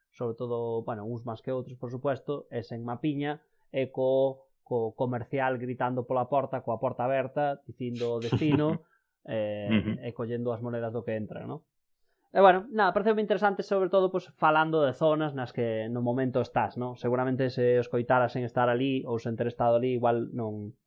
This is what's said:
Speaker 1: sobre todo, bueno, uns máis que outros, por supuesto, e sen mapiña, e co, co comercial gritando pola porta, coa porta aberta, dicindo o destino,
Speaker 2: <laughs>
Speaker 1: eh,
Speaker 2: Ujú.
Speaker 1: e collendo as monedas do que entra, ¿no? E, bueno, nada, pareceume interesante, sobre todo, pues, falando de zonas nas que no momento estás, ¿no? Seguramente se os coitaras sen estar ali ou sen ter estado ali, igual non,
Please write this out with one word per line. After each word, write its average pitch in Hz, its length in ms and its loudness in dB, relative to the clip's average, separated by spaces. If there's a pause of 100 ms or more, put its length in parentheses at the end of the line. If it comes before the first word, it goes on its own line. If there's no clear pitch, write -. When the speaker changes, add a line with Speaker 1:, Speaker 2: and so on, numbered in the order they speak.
(160)
Speaker 1:
sobre 117 240 -4
todo, 117 420 -2
bueno, 113 240 -6
uns 117 220 -8
máis 110 180 -10
que 131 80 -4
outros, 127 240 -8
por 120 160 -10
supuesto, 139 560 -4
e 120 160 -6
sen 117 160 -10
mapiña, 143 560 -4 (320)
e 131 240 -4
co, 135 560 0 (160)
co 113 320 -4
comercial 127 640 -2
gritando 123 480 -4
pola 127 160 0
porta, 131 400 -2
coa 113 160 -2
porta 123 240 -2
aberta, 135 640 0
dicindo 120 480 -4
o 113 60 -6
destino, 151 580 2 (200)
Speaker 2:
<laughs> - 260 -20
Speaker 1:
eh, 104 460 -4
Speaker 2:
Ujú. 104 260 2
Speaker 1:
e 127 140 -10
collendo 120 420 -4
as 110 80 -8
monedas 117 320 -6
do 117 80 -6
que 110 160 -4
entra, - 300 -8
¿no? 143 160 -12 (720)
E, 185 80 4
bueno, 190 280 8
nada, 208 240 2
pareceume 214 280 2
interesante, 196 400 0
sobre 190 280 0
todo, 190 200 6
pues, 185 160 -4 (120)
falando 160 440 4
de 131 120 4
zonas 156 400 2
nas 127 200 -6
que 110 360 0
no 123 120 -2
momento 127 400 0
estás, 110 360 -2
¿no? 123 160 -6
Seguramente 127 560 0
se 123 280 4
os 120 120 0
coitaras 120 440 2
sen 123 120 -4
estar 123 240 2
ali 135 360 0
ou 117 120 -2
sen 117 160 -6
ter 117 160 -2
estado 117 280 2
ali, 127 200 0
igual 117 360 0
non, 107 400 -6 (100)